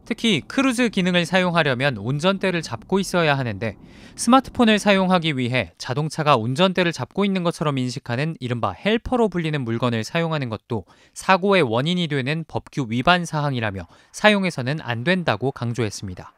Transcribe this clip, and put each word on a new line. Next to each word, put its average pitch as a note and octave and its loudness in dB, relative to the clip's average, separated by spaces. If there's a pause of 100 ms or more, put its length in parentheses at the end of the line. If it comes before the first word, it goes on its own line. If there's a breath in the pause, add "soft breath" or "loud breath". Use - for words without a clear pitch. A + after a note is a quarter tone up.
특히 G#3+ 0
크루즈 B3+ 0
기능을 F3 0
사용하려면 D3 2
운전대를 E3 0
잡고 - -4
있어야 E3 0
하는데, A2+ -4 (380 loud breath)
스마트폰을 A#3 4
사용하기 F#3 2
위해 B2 -2
자동차가 D3 0
운전대를 E3+ 2
잡고 E3+ -4
있는 F#3+ 0
것처럼 D#3 -2
인식하는 B2+ -4
이른바 A#2 -2
헬퍼로 A3+ 0
불리는 D#3 -2
물건을 A#2 -2
사용하는 D#3+ -2
것도 A2 -6 (280 soft breath)
사고의 F#3+ 2
원인이 D3 0
되는 D3 -4
법규 - -6
위반 E3+ 2
사항이라며, A#2+ -4 (240 soft breath)
사용해서는 F3 2
안 A#2 -4
된다고 C3+ 0
강조했습니다. A2 -6